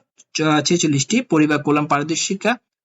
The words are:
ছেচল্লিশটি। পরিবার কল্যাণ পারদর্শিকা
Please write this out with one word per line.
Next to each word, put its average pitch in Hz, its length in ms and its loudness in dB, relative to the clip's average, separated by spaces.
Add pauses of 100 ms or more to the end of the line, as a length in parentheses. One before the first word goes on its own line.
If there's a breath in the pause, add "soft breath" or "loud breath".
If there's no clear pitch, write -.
(640)
ছেচল্লিশটি। 156 560 0
পরিবার 151 420 2
কল্যাণ 147 240 0
পারদর্শিকা 160 680 -2 (280)